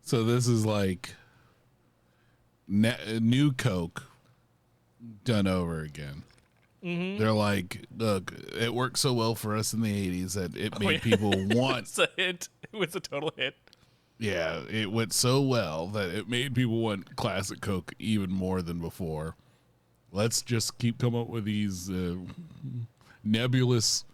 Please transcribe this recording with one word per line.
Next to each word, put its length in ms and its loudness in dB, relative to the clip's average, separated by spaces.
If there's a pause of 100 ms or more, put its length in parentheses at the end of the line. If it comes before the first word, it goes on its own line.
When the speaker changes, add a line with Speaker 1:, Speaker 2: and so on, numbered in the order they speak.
Speaker 1:
so 240 0
this 220 4
is 180 4
like 500 0 (1500)
ne-, 540 2
new 320 6
Coke 500 0 (1200)
done 240 2
over 340 0
again. 420 -10 (600)
Speaker 2:
Mm-hmm. 360 -4
Speaker 1:
They're 120 2
like, 540 0 (120)
"Look, 360 0 (260)
it 140 -2
worked 260 -2
so 140 2
well 220 2
for 200 -2
us 180 0
in 80 0
the 120 2
eighties 400 -2
that 240 -4
it 180 -4
Speaker 2:
Oh, 40 -8
Speaker 1:
made 160 2
Speaker 2:
yeah. 40 -2
<laughs> 40 -10 (140)
Speaker 1:
people 140 2 (240)
want" 280 2
Speaker 2:
It's 140 -10
a 200 2
hint. 320 -2 (240)
It 40 -12
was 180 -2
a 40 -4
total 380 -6
hint. 180 -4 (640)
Speaker 1:
Yeah, 440 -2 (100)
it 220 -2
went 180 0
so 300 4
well 460 0
that 220 -2
it 200 -6
made 260 -2
people 240 2
want 380 -2
classic 420 -4
Coke 400 -4
even 320 0
more 300 -2
than 180 -6
before. 560 -6 (760)
Let's 280 0
just 360 -2
keep 220 2
coming 200 2
up 80 -4
with 160 -4
these, 460 -2
uh, 260 -2 (1120)
nebulous 880 4